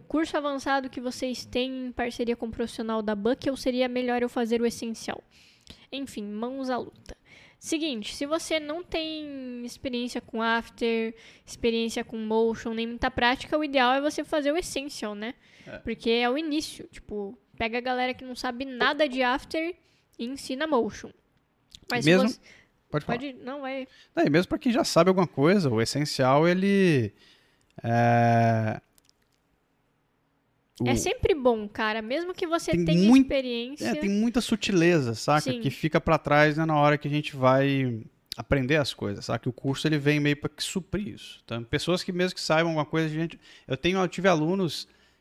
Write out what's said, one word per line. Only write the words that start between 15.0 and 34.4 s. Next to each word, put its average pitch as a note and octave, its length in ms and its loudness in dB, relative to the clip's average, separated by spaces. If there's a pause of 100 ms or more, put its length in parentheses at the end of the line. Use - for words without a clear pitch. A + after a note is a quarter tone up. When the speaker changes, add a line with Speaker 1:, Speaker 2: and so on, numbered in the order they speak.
Speaker 1:
né? G#3+ 220 -10 (320)
Speaker 2:
É. - 120 -12
Speaker 1:
Porque A3+ 300 -4
é A#3+ 200 2
o C4 80 0
início, D#4 520 -6
tipo, G#3 480 -10 (200)
pega A3+ 220 -2
a - 20 -6
galera B3+ 320 -2
que B3+ 100 -18
não B3+ 120 -12
sabe B3+ 280 -6
nada C4+ 460 0
de B3+ 120 -2
After D#4+ 540 -2 (420)
e A#3 80 -8
ensina C4+ 400 -6
Motion. A#3 460 -2 (800)
Mas A#3+ 140 0
se D#3+ 60 6
Speaker 2:
Mesmo G3 180 6
Speaker 1:
você - 100 -6 (500)
Speaker 2:
Pode D3 160 -4
falar. A#3+ 140 -4
Speaker 1:
Pode, C#4 120 -8 (100)
não, C#4 200 -10
vai. C4 260 -8 (260)
Speaker 2:
Não, E4 120 2
e - 40 4
mesmo - 200 2
pra D4+ 100 -2
quem B3+ 100 0
já A#3 140 2
sabe E3+ 260 4
alguma F#3 160 4
coisa, D#3+ 440 2
o A2+ 120 2
essencial, C#3 640 2
ele F3+ 680 4 (680)
é, A#2 1000 4 (2000)
o - 80 0
Speaker 1:
É C4 80 4
sempre G4 400 0
bom, A#3 320 2
cara, A3 340 -2
mesmo D#4+ 320 -4
que F4+ 140 -6
você D#4+ 240 -2
Speaker 2:
Tem F3 140 2
Speaker 1:
tenha E3+ 220 4
Speaker 2:
muito, C4 180 10
Speaker 1:
experiência. B3+ 600 -4
Speaker 2:
é, A#3+ 80 -2
tem B3 140 -2
muita G#3+ 320 0